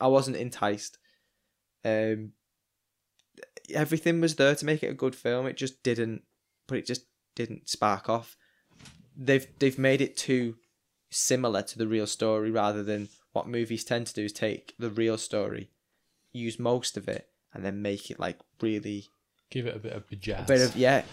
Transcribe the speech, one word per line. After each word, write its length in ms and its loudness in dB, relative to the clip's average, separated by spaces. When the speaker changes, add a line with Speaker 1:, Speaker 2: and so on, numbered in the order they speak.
Speaker 1:
I 80 2
wasn't 300 4
enticed. 600 -4
Um, 480 0
everything 480 0
was 160 2
there 180 6
to 120 -4
make 160 0
it 80 -2
a 40 -6
good 200 -2
film. 320 -2
It 100 -6
just 260 -6
didn't, 400 -2
but 120 -4
it 80 -6
just 180 -6
didn't 340 -8
spark 400 0
off. 280 -4
They've, 300 2
they've 200 4
made 220 4
it 160 -2
too 400 0
similar 520 2
to 160 -10
the 100 0
real 180 0
story, 440 0
rather 320 2
than 260 -4
what 160 -2
movies 360 -2
tend 240 -2
to 60 -12
do 100 -2
is 80 -4
take 460 -4
the 120 -6
real 280 2
story, 520 -4
use 260 -6
most 380 0
of 120 -6
it, 200 -6
and 120 -8
then 180 -4
make 280 -4
it, 100 -12
like, 180 -4
really 460 -2
Speaker 2:
Give 160 -6
it 80 -4
a 40 -10
bit 160 -10
of 100 -10
jazz. 240 -4
Speaker 1:
a 20 -10
bit 140 8
of, 160 4
yeah, 260 6